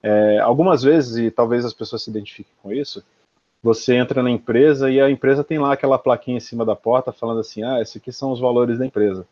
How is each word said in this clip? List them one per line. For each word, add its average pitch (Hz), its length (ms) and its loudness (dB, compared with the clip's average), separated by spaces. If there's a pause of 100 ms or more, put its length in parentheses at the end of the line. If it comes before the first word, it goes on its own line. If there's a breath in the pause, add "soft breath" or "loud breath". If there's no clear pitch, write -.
É, 104 360 2
algumas 127 440 2
vezes, 135 340 2
e 113 140 -2
talvez 120 340 0
as 117 100 -8
pessoas - 280 -10
se - 80 -12
identifiquem 104 420 -14 (100)
com 98 100 -12
isso, 135 320 -10 (580)
você 117 320 0
entra 123 280 0
na 123 80 0
empresa 135 600 2
e 135 100 2
a 135 80 6
empresa 139 360 0
tem 160 140 -4
lá 139 140 0
aquela 135 260 0
plaquinha 123 380 -2
em 113 40 -6
cima 117 240 -6
da 107 100 0
porta 123 380 -2
falando 117 280 -6
assim, 110 220 -10
"Ah, 123 180 -4
esses - 160 -8
aqui - 160 -14
são 135 200 -6
os 120 80 -6
valores 120 380 0
da 131 80 -4
empresa." 101 460 -2